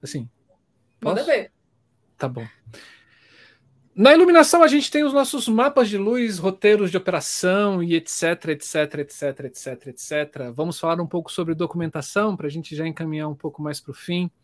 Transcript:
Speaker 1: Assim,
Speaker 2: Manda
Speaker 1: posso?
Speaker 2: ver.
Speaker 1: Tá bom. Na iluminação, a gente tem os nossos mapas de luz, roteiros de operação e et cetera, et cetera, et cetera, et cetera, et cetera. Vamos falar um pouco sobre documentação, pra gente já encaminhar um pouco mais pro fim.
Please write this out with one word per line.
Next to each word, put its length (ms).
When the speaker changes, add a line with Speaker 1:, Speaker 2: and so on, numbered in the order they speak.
Speaker 1:
Assim, 280
Speaker 2:
Manda 200
Speaker 1:
posso? 100
Speaker 2:
ver. 200
Speaker 1:
Tá 100
bom. 180
Na 120
iluminação, 500
a 60
gente 200
tem 140
os 80
nossos 380
mapas 400
de 80
luz, 420
roteiros 500
de 60
operação 880
e 120
et 120
cetera, 460
et 100
cetera, 380
et 100
cetera, 380
et 80
cetera, 320
et 100
cetera. 540
Vamos 260
falar 220
um 40
pouco 240
sobre 240
documentação, 840
pra 100
gente 300
já 100
encaminhar 400
um 80
pouco 260
mais 200
pro 120
fim. 380